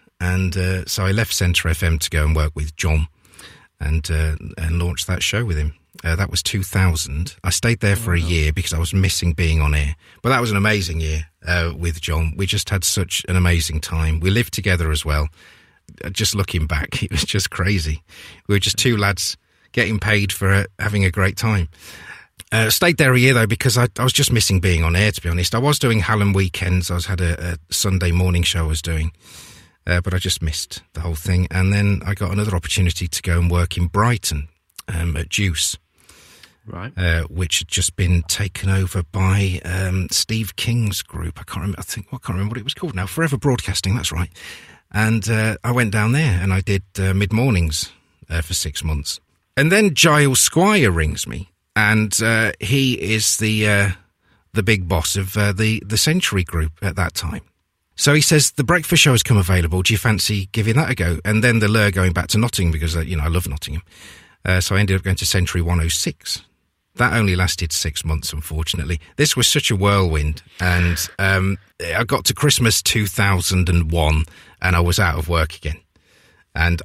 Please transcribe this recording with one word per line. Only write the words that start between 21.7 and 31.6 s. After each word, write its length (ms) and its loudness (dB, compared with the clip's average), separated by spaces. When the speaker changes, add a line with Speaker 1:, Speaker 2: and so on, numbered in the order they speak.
Speaker 1:
Uh, 200 2
stayed 280 2
there 160 4
a 60 4
year, 140 6
though, 120 4
because 320 0
I, 100 4
I 40 -2
was 100 2
just 180 2
missing 300 2
being 200 2
on 140 2
air, 160 2
to 100 -6
be 60 -6
honest. 260 -2
I 60 2
was 180 2
doing 220 2
Hallam 320 2
weekends. 580 0
I 60 -4
was, 100 -4
had 140 -4
a, 340 -2
a 40 -10
Sunday 420 0
morning 300 2
show 220 0
I 40 -2
was 140 -2
doing, 300 -2
uh, 140 0
but 140 -4
I 40 0
just 240 -4
missed 400 -6
the 80 -8
whole 120 -4
thing. 380 0
And 220 2